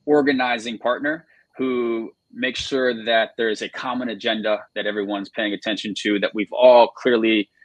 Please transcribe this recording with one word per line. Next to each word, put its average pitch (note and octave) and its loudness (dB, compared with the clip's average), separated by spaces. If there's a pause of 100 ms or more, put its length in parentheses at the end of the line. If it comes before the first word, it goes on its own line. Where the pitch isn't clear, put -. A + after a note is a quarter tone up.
organizing B2+ 0
partner C#3+ -4 (320)
who A#2+ -2 (220)
makes B2 -4
sure B2 -2
that A2+ 2
there A2+ 0
is G#2 -4
a G#2 -6
common B2+ -6
agenda G#2+ -2 (160)
that G2+ -6
everyone's G2+ -4
paying G#2+ -4
attention G#2 -6
to, G#2 0
that - -2
we've G#2+ -4
all A#2+ 8
clearly A2+ 0 (160)